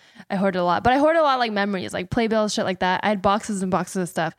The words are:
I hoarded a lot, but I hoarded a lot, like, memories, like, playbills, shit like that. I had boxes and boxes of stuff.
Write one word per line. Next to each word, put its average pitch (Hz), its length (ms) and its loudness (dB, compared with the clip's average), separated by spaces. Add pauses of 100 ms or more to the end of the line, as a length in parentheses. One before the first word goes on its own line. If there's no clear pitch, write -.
(300)
I 202 60 -2
hoarded 185 240 0
a 175 40 0
lot, 175 200 0
but 247 80 4
I 269 60 4
hoarded 320 220 4
a 311 40 4
lot, 262 160 2
like, 233 100 0
memories, 202 420 -2
like, 180 180 -6
playbills, 220 440 0
shit 214 100 -2
like 185 160 -4
that. 185 220 0
I 202 60 0
had 202 140 0
boxes 202 400 0
and 190 80 -2
boxes 180 260 -2
of 180 120 -2
stuff. 160 300 -4